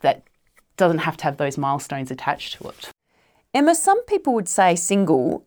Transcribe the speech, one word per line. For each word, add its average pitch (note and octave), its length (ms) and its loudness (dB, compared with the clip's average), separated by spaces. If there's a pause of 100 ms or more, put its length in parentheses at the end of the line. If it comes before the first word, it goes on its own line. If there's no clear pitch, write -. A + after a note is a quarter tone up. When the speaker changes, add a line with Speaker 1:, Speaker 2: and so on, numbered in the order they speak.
Speaker 1:
that - 220 0 (520)
doesn't E3+ 240 2
have D#3 180 -4
to - 60 -12
have C#3+ 140 -2
those C#3+ 200 -4
milestones C#3 540 -4
attached - 460 -6
to - 100 -14
it. - 220 -18 (640)
Speaker 2:
Emma, D4 200 4
some G4+ 300 2
people D#4+ 300 0
would G#3+ 160 -2
say F3+ 260 4
single D#3+ 720 0